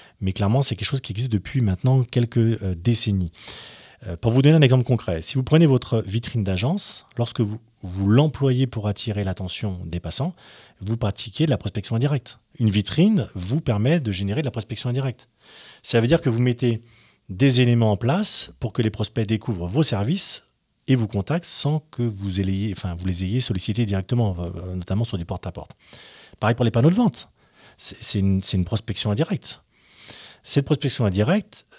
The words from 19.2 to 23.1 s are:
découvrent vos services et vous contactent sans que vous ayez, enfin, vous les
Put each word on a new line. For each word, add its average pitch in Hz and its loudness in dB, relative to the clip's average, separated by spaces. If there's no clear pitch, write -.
découvrent 104 -2
vos 117 0
services 117 0
et 131 4
vous 117 2
contactent 147 -4
sans 151 -2
que - -6
vous 101 -2
ayez, 98 -2
enfin, 90 -6
vous 87 -8
les 90 -2